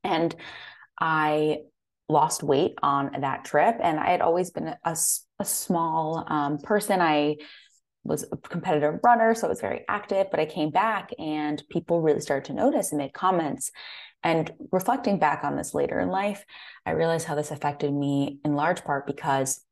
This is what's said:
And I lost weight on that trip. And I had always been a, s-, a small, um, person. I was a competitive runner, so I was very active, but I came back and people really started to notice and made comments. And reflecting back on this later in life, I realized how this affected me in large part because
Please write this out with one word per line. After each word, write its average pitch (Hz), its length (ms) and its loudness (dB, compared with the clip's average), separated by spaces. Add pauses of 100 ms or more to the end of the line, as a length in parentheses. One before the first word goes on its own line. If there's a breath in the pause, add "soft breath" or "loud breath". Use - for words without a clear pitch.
And 170 320 0 (640 loud breath)
I 151 600 2 (480)
lost 156 360 4
weight 143 380 2
on 139 400 0
that 135 240 -4
trip. 196 360 4
And 156 180 2
I - 100 0
had 180 120 2
always 175 300 2
been 160 160 -6
a, 160 180 -8
s-, - 400 -2 (140)
a 202 60 -2
small, 165 800 0
um, 151 320 0
person. 202 420 2
I 151 360 2 (640 loud breath)
was 151 280 -4
a - 60 -8
competitive 151 680 -2
runner, 226 320 6
so 208 120 -2
I - 20 0
was - 120 -2
very - 260 -4
active, 196 440 0
but 160 80 0
I 156 60 2
came 151 260 -2
back 196 480 0
and 151 500 -4
people 170 320 0
really 156 200 4
started 139 240 -2
to 143 80 -8
notice 240 380 2
and 151 60 -2
made 139 160 -4
comments. 160 580 0 (520 loud breath)
And 165 280 0 (200)
reflecting 202 460 0
back 151 260 0
on 143 120 -2
this - 180 -6
later - 260 0
in 180 100 0
life, 202 340 -4 (420 loud breath)
I 165 60 -2
realized 165 360 0
how 151 80 -4
this 151 160 -2
affected 143 420 -2
me 143 500 0
in 151 100 0
large 160 300 0
part 139 240 -2
because 135 540 -2 (100)